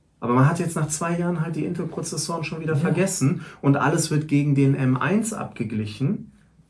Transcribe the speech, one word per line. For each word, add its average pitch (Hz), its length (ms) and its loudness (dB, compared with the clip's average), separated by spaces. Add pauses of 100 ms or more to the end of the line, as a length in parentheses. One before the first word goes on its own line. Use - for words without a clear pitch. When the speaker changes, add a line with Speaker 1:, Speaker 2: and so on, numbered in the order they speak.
(220)
Speaker 1:
Aber 117 120 0
man 135 140 6
hat 175 120 0
jetzt - 180 -2
nach 151 100 0
zwei 170 320 -2
Jahren 175 220 -2
halt 165 160 -6
die 151 80 -2
Intel-Prozessoren 170 800 -6
schon 160 160 -8
wieder 156 140 0
Speaker 2:
Ja. 139 40 2
Speaker 1:
vergessen 175 600 2 (200)
und 139 140 6
alles 160 360 0
wird 151 180 0
gegen 143 260 2
den 139 180 6
M 131 220 2
eins 185 380 0
abgeglichen. - 1000 -4 (380)